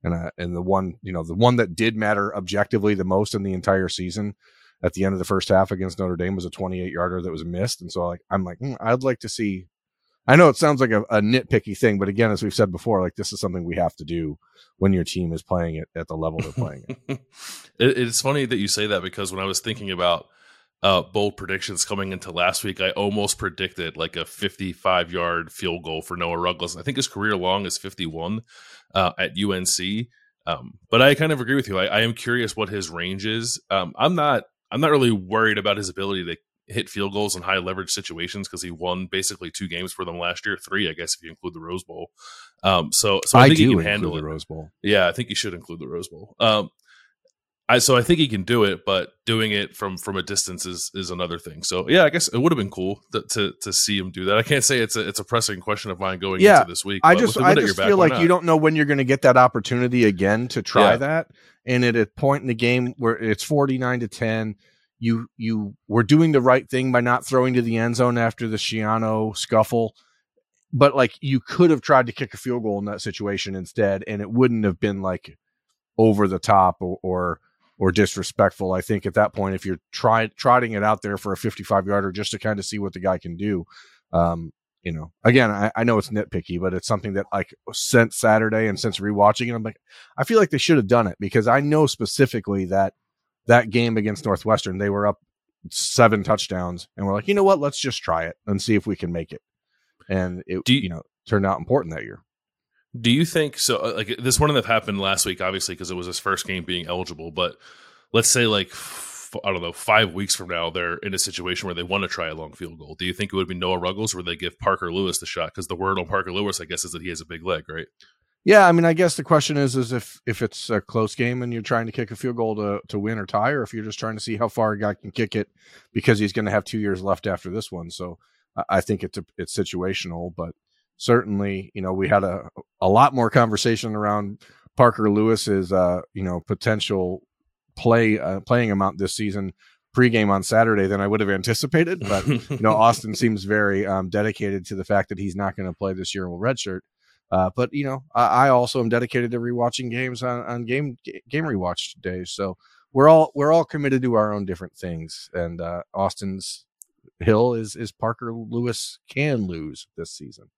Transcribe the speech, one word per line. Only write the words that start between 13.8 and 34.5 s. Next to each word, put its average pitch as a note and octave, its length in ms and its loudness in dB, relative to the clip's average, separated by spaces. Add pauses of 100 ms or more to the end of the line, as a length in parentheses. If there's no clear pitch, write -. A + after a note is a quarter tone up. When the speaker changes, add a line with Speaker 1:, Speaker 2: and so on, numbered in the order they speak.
Speaker 1:
to D#2+ 80 -16
do D#2+ 340 -6 (380)
when G2 160 2
your F#2 100 2
team E2+ 300 -4
is D#2+ 100 -8
playing E2+ 320 -2
it D#2 220 -10
at E2 100 -8
the D#2+ 100 -10
level D#2+ 220 -4
they're D2+ 140 -8
playing D2 340 -8
it. C3+ 380 -12
Speaker 2:
<laughs> - 60 -20 (500)
It, B2 180 2
it's A#2 220 -2
funny C#3 240 -2
that A#2+ 120 -2
you G2+ 120 -2
say G#2 180 -2
that, G2 160 -2
because F#2 300 -8
when F#2+ 100 -6
I F#2+ 40 -4
was G2 120 -4
thinking G#2+ 320 -8
about, F2 360 0 (560)
uh, F#2 200 4
bold G2 340 -2
predictions F#2+ 480 -6
coming G2 280 -6
into F#2 180 -12
last F2 320 0
week, F#2+ 180 -6
I F#2 100 0
almost G2+ 460 -2
predicted, F2+ 600 -8
like, E2 180 -6
a E2 100 -6
fifty-five F#2 880 -4
yard E2+ 400 -4
field F2 300 -6
goal D#2+ 200 -8
for F2+ 140 -12
Noah E2+ 220 -4
Ruggles. F2 380 -4
I - 60 -16
think C3 160 -6
his C3 100 -2
career G#2 280 -2
long F#2 300 -2
is - 120 -8
fifty-one, F2+ 640 -8 (520)
uh, F#2 240 2
at F2 180 -4
U G2 160 -2
N F#2 140 -4
C. G#2 420 -4 (380)
Um, C#2 320 -8 (100)
but A#2 140 6
I C#3 140 8
kind D#3 160 0
of C#3 80 -4
agree B2 160 -2
with C3+ 100 0
you. G2 120 -4
I, F#2 80 0
I G#2+ 160 0
am A2+ 120 0
curious A#2 420 -4
what G#2+ 120 -2
his F#2+ 220 -6
range F#2 360 -8
is. A2+ 340 -4 (100)
Um, F#2+ 280 -2
I'm D#3 160 2
not, D3 300 0 (260)